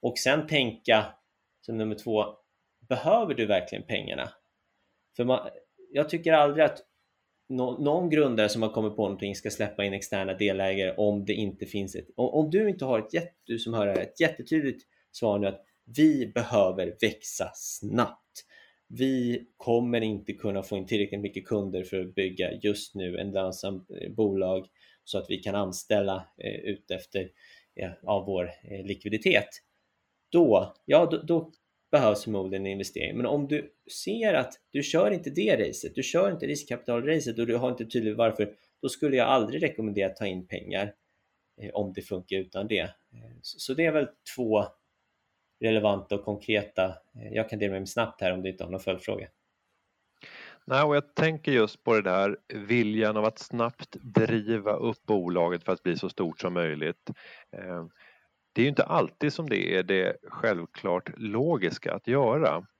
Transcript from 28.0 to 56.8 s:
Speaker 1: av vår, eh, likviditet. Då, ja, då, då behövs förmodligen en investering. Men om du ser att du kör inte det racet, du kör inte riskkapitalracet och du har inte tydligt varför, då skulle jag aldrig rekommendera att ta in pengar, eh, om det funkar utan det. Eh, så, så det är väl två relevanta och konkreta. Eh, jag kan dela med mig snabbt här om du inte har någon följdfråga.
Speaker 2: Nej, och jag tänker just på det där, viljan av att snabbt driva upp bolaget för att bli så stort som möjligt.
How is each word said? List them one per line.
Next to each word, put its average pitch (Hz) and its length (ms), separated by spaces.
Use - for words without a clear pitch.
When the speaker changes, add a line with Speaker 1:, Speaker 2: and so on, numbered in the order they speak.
Speaker 1:
av 95 240
vår, 90 240
eh, 95 220
likviditet. 104 640
Då, 110 440
ja, 156 260
då, 160 120
då 165 300
behövs 110 320
förmodligen 98 420
en 95 60
investering. 98 440
Men 120 100
om 143 220
du 147 240
ser 214 300
att 131 180
du 139 120
kör 180 280
inte 170 200
det 151 380
racet, - 260
du 135 80
kör 185 300
inte 160 140
riskkapitalracet 127 920
och 117 80
du 117 100
har 127 140
inte 120 160
tydligt 110 300
varför, 110 380
då 139 60
skulle 139 280
jag 117 120
aldrig 127 340
rekommendera 104 480
att - 60
ta 104 100
in 92 200
pengar, 95 480
eh, 101 100
om 98 200
det 95 100
funkar 95 340
utan 98 320
det. 104 120
Eh, 82 80
så, - 160
så - 160
det 165 120
är 156 60
väl 151 160
två 110 280
relevanta 107 540
och 101 100
konkreta. 101 600
Eh, 107 480
jag 110 160
kan 107 100
dela 101 140
med 95 80
mig 95 80
snabbt 113 320
här 92 120
om 92 100
du 92 80
inte 92 140
har 87 60
någon 95 100
följdfråga. 101 480
Speaker 2:
Nej, 135 180
och 147 140
jag - 180
tänker 156 380
just 110 320
på 117 100
det 107 80
där, 98 340
viljan 107 680
av 107 80
att 110 140
snabbt - 640
driva 110 680
upp 113 340
bolaget 87 580
för 95 80
att 90 100
bli 85 140
så 92 120
stort 87 320
som 90 140
möjligt. 80 560